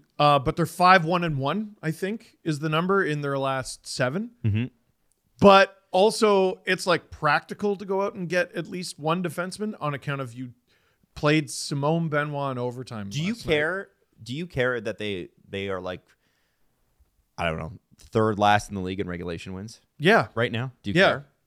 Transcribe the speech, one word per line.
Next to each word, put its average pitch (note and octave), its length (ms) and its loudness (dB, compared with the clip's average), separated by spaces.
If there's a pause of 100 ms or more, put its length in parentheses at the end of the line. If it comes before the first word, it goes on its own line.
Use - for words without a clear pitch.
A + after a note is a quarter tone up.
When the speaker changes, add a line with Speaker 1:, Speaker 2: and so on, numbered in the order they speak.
(200)
Speaker 1:
uh, D3 200 6
but D3+ 180 -2
they're E3+ 80 0
five F3+ 400 6
one F3 180 0
and D#3+ 160 -2
one, F#3+ 420 -4
I D#3 100 -4
think, F#3+ 520 -10
is D3+ 160 -2
the D#3 100 -4
number F#3 340 2
in D3 180 -2
their C#3 180 -2
last C3+ 480 -4
seven. D#3+ 440 -2 (140)
Speaker 2:
Mm-hmm. A2 200 2 (760)
Speaker 1:
But G3 360 8 (160)
also, F#3+ 760 4
it's, F#3 200 -2
like, E3+ 240 0
practical E3 680 -2
to F#3 100 -12
go F#3+ 180 -2
out G3+ 100 -4
and F3 160 -8
get F3 260 -2
at E3+ 120 -8
least F3+ 320 -10
one D#3+ 240 0
defenseman F#3 580 -6
on D3 120 -4
account C#3 280 -6
of B2 120 -10
you B2+ 180 -12 (640)
played D3+ 340 2
Simone D#3+ 600 -2
Benoit C#3+ 420 -4
in B2+ 60 -6
overtime A#2+ 520 -8
Speaker 2:
Do C3+ 120 -4
you F#3+ 120 -4
Speaker 1:
last - 140 -12
night. F3 60 2
Speaker 2:
care? E3 340 0 (340)
Do A2+ 140 -8
you E3 100 -6
care B2+ 340 0
that G#2+ 200 -6
they, G2+ 300 -6 (200)
they G2 200 -6
are, F#2+ 120 -4
like, F2+ 200 -8 (1400)
I F2 120 -4
don't D#2+ 80 -4
know, E2 160 -10 (240)
third A2 420 0
last G#2 300 4
in G#2 60 -10
the F#2+ 60 -6
league F#2 180 -6
in F#2 80 -6
regulation F2 460 -8
wins G2 280 -14 (160)
Speaker 1:
Yeah. E3 380 2
Speaker 2:
right A#2 160 0
now? A#2+ 200 -6 (120)
Do G2+ 80 -4
you D#3+ 80 2
Speaker 1:
Yeah. F#3+ 80 6
Speaker 2:
care? C#3 180 0 (220)